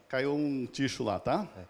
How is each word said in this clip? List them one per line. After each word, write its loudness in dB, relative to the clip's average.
caiu 2
um 0
ticho 0
lá, 2
tá? 0